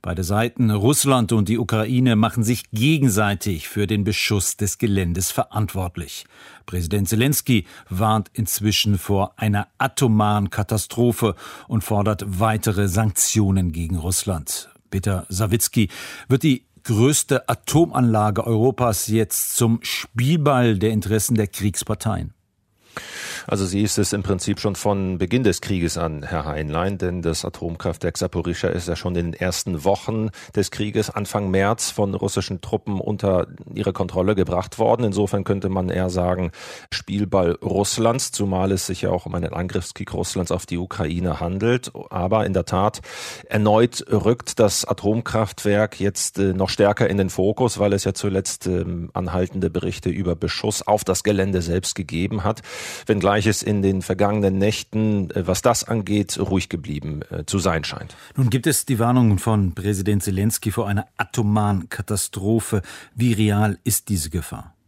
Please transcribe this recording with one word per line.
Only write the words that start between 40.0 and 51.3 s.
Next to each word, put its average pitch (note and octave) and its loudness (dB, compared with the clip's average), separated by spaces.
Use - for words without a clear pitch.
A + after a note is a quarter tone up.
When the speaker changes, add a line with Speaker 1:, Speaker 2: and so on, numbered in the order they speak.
Speaker 2:
Russlands F#2 -4
auf F2 -4
die E2+ -6
Ukraine E2+ -4
handelt. G2+ -2
Aber G2 0
in G2 -2
der F#2 2
Tat, F#2+ 0
erneut G#2+ 4
rückt G#2+ 0
das G#2 4
Atomkraftwerk G#2+ 0
jetzt, - -2
äh, F#2+ 2
noch F#2+ 0
stärker G#2 4
in G2+ 0
den F#2+ 2
Fokus, G#2+ 0
weil G2+ 2
es G2+ 0
ja G2 0
zuletzt, F#2+ -2
ähm, F2 -4
anhaltende F#2 -2
Berichte F2+ -4
über F2+ -2
Beschuss E2+ -4
auf G#2 2
das F#2 0
Gelände G2 2